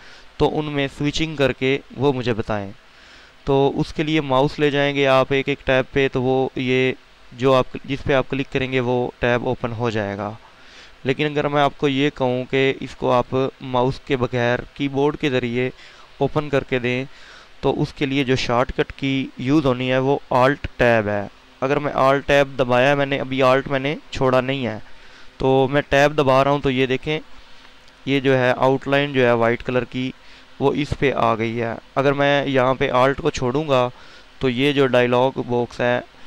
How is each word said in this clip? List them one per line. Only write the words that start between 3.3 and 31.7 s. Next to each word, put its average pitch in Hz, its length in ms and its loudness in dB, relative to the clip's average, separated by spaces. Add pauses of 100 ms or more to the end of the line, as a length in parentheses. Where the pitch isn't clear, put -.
तो 139 300 2
उसके 156 280 -4
लिए 156 160 0
माउस 139 380 0
ले 147 120 2
जाएंगे 143 340 0
आप 131 280 4
एक 135 160 0
एक 139 180 -4
टैब 131 280 2
पे, 135 140 2
तो 131 140 -2
वो 131 360 0
ये 127 360 0 (400)
जो 127 180 2
आप, 127 140 4 (200)
जिस 135 140 -6
पे - 120 -2
आप 131 160 2
क्लिक 139 200 -4
करेंगे 131 320 -2
वो 123 400 -2
टैब 120 260 0
ओपन 123 260 -4
हो 117 180 -4
जाएगा। 104 480 -6 (680)
लेकिन 139 200 -2
अगर 147 220 -2
मैं 143 140 0
आपको 143 260 0
ये 139 220 0
कहूँ 127 340 -2
कि 135 260 0
इसको 131 400 -6
आप 127 420 0 (100)
माउस 127 440 -2
के 143 100 0
बगैर 123 500 -2 (100)
कीबोर्ड 139 400 -2
के 151 140 -2
ज़रिए 123 420 -2 (480)
ओपन 151 280 -2
करके 135 300 -2
दें, 123 280 -2 (560)
तो 135 100 2
उसके - 340 -2
लिए 135 180 0
जो 127 120 2
शॉर्टकट 123 540 -2
की 135 500 -4
यूज़ 139 260 2
होनी 127 220 0
है 127 100 2
वो 135 240 0 (100)
Alt 131 340 2 (120)
टैब 117 300 4
है। 101 220 -4 (320)
अगर 139 160 0
मैं 143 140 -2
Alt 135 360 2
tab 139 280 2
दबाया, 127 400 2
मैंने 139 220 -2
अभी 131 220 -4
Alt 131 280 4
मैंने 139 300 -4 (140)
छोड़ा 127 280 2
नहीं 131 240 -4
है, 107 180 -6 (580)
तो 131 280 4
मैं 143 220 0
tab 147 240 4
दबा 135 280 4
रहा 139 120 2
हूँ, 143 60 -2
तो 139 100 -2
ये 131 160 0
देखें, 151 340 -4 (880)
ये 139 120 0
जो 135 140 4
है 127 240 2
outline 139 540 2
जो 131 140 2
है 120 80 4
white 117 280 0
color 127 220 -2
की 127 300 -6 (460)
वो 135 120 2
इस 143 200 -4
पे 143 180 0
आ 113 240 0
गई 113 220 -4
है। 113 220 -4 (180)